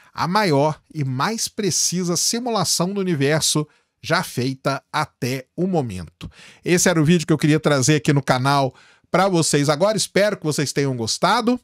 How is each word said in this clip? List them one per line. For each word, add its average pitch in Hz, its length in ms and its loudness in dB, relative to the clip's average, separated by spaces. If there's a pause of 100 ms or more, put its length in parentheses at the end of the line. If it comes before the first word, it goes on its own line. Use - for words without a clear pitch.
(140)
a 127 140 -4
maior 156 520 2 (140)
e 151 100 -4
mais 143 440 -4
precisa 180 680 -4
simulação 208 760 -2
do 202 80 -2
universo 151 680 0 (360)
já 165 200 0
feita 135 680 -4
até 135 540 -6 (100)
o 175 120 -2
momento. 117 600 -6 (380)
Esse 175 240 2
era 165 100 2
o 147 60 4
vídeo 170 220 4
que - 40 2
eu 151 60 4
queria 151 220 2
trazer 147 380 2
aqui 151 140 0
no 139 120 2
canal 139 500 0 (380)
pra 180 160 4
vocês 156 420 2
agora. 185 260 0
Espero 196 400 0
que - 80 -10
vocês 151 300 -4
tenham 139 240 -2
gostado. 214 680 0